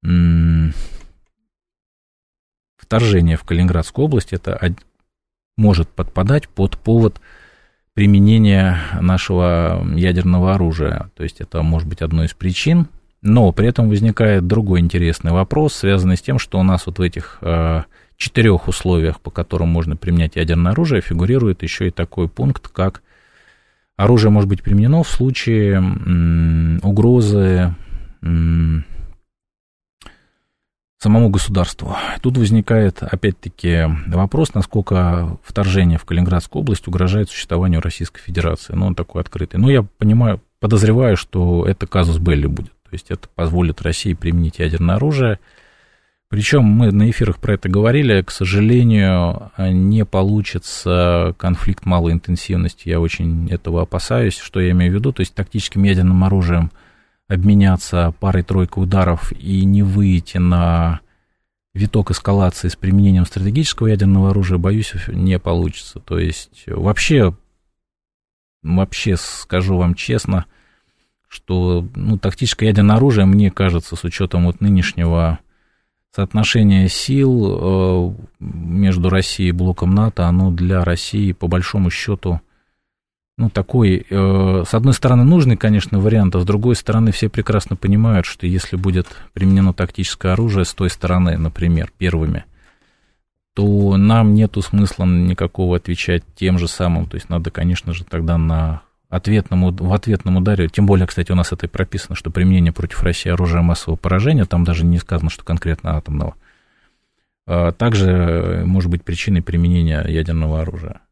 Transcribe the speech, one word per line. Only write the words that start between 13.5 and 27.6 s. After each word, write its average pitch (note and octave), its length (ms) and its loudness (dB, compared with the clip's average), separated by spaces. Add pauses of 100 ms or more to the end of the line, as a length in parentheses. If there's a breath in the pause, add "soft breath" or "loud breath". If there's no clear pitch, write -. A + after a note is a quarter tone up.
при G2+ 160 0
этом A#2 220 0
возникает G#2 580 2
другой G2 320 2
интересный E2+ 540 0
вопрос, C3+ 400 0
связанный F#2 420 2
с - 60 -4
тем, C3+ 180 -2
что - 180 -6
у F#2 60 2
нас F#2+ 220 2
вот E2+ 140 -10
в - 20 0
этих, - 400 -6
э, E2 400 -2 (340 soft breath)
четырёх G#2+ 540 0
условиях, E2 500 -2
по - 100 -16
которым E2+ 380 -4
можно E2 300 -2
применять E2+ 400 -2
ядерное E2+ 340 0
оружие, C#3+ 300 0
фигурирует F#2+ 600 0
ещё F#2 260 -4
и F2 40 -2
такой E2+ 380 -6
пункт, - 400 -4
как F#2+ 320 -4 (960 soft breath)
оружие G#2+ 340 4
может G#2 160 4
быть G2 160 -2
применено A#2+ 400 4
в - 60 -6
случае, A2+ 640 0
м, E2+ 1080 2
угрозы, G2 960 2 (460 loud breath)